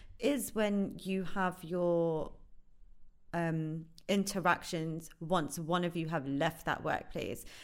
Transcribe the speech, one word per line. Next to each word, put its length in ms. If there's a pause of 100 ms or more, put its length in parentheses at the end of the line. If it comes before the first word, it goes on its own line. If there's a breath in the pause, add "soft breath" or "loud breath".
(180 loud breath)
is 380
when 480
you 200
have 380
your, 680 (1000)
um, 520 (220)
interactions 1000 (100)
once 380
one 260
of 120
you 140
have 180
left 380
that 180
workplace. 600 (200 loud breath)